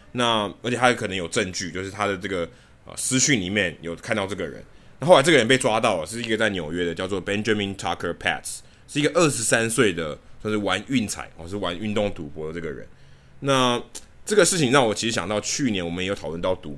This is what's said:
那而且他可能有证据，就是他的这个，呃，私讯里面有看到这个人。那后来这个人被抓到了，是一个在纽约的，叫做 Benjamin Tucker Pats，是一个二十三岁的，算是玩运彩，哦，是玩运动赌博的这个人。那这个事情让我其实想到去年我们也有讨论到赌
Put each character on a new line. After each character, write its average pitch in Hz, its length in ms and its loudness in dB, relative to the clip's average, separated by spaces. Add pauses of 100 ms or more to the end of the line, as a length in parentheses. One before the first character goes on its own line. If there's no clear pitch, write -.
(140)
那 117 360 0 (120)
而 113 100 -4
且 120 60 0
他 123 160 4
可 110 140 -4
能 92 80 -6
有 87 120 -4
证 95 240 -2
据， 87 200 -8
就 92 120 -6
是 98 80 -8
他 101 160 -2
的 98 80 0
这 92 140 -6
个， 87 200 -4 (360)
呃， - 100 -18
私 - 240 -2
讯 127 220 2
里 90 80 -4
面 98 320 0
有 82 160 -8
看 - 180 -4
到 98 100 0
这 95 80 -8
个 92 140 -6
人。 57 160 -12 (360)
那 - 80 -2
后 175 100 10
来 135 40 8
这 147 80 2
个 156 80 8
人 110 80 6
被 131 120 6
抓 113 200 2
到 110 220 2
了， 78 80 -6
是 117 160 -8
一 113 60 -6
个 110 80 2
在 110 120 2
纽 82 220 -4
约 87 140 -2
的， 85 100 -2
叫 95 100 -4
做 95 180 -4
Benjamin 104 520 -2
Tucker 87 400 -2
Pats， - 440 -4 (280)
是 147 120 -4
一 147 40 4
个 147 100 4
二 165 160 6
十 113 140 -2
三 113 260 2
岁 110 240 4
的， 78 240 -6 (240)
算 107 100 -4
是 107 60 0
玩 98 300 0
运 117 200 0
彩， - 300 -10
哦， 85 100 -12
是 98 100 -6
玩 90 200 -4
运 107 160 -4
动 104 200 0
赌 78 160 -10
博 82 180 -10
的 80 60 -8
这 85 80 -8
个 80 100 -6
人。 55 160 -12 (540)
那 127 400 2 (440)
这 208 100 -2
个 190 80 8
事 170 140 4
情 156 140 2
让 135 140 6
我 107 80 2
其 107 140 -2
实 120 60 0
想 90 160 -2
到 104 100 0
去 123 320 -2
年 92 140 -2
我 85 40 -4
们 90 140 -4
也 92 60 -2
有 101 60 -2
讨 76 140 -8
论 85 120 -8
到 92 140 0
赌 78 220 -10